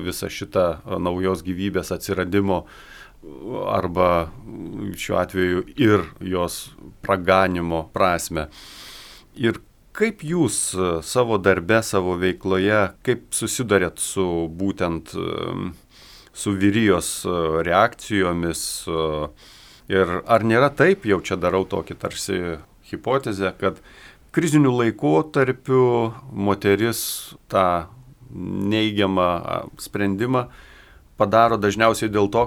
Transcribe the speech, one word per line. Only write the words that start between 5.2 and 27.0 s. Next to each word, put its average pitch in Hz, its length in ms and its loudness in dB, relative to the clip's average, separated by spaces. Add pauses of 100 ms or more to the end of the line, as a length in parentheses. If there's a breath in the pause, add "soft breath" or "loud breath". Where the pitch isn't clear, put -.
ir 107 300 4 (160)
jos 90 480 -4 (320)
praganimo 90 880 0
prasmę. 85 560 -2 (880 loud breath)
Ir 113 240 0 (320)
kaip 220 300 -2
jūs, 160 540 -2
e, 90 260 0
savo 117 360 2
darbe, 92 460 4
savo 92 320 0
veikloje, 95 800 2 (100)
kaip 120 280 -2
susidarėt 101 680 0
su 87 480 -2
būtent, 85 680 -4
e, 85 560 -6 (600 loud breath)
su - 180 -4
vyrijos, 98 760 2
e, 82 380 0
reakcijomis, 87 1200 0
e, 78 400 -2 (640 loud breath)
ir 95 220 2 (160)
ar 113 160 4
nėra 117 320 4
taip, 175 320 2
jau 98 160 4
čia 95 160 -4
darau 90 280 2
tokį - 300 -6
tarsi - 420 -6 (520)
hipotezę, 110 680 -2
kad 92 200 -2 (560 loud breath)
kriziniu 151 400 4
laikotarpiu 131 1080 2 (480)
moteris 101 720 2 (480)